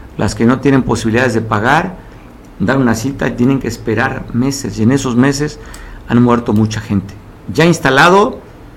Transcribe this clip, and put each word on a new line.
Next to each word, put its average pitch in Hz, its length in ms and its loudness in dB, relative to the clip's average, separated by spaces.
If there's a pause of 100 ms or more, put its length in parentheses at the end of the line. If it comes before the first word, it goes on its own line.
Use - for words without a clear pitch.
(180)
Las 107 180 -2
que 117 100 0
no 123 140 2
tienen 135 240 2
posibilidades 117 500 0
de 110 80 0
pagar, 123 540 0 (640)
dar 123 180 0
una 120 180 2
cita 135 320 -4
y 120 40 -4
tienen 123 280 0
que 131 80 -6
esperar 117 640 -4
meses, 120 460 -2
y 110 40 0
en 117 80 4
esos 131 240 0
meses 139 440 0 (480)
han 120 140 4
muerto 117 320 2
mucha 110 280 0
gente. 98 320 -4 (400)
Ya 151 120 2
instalado, 170 760 4 (380)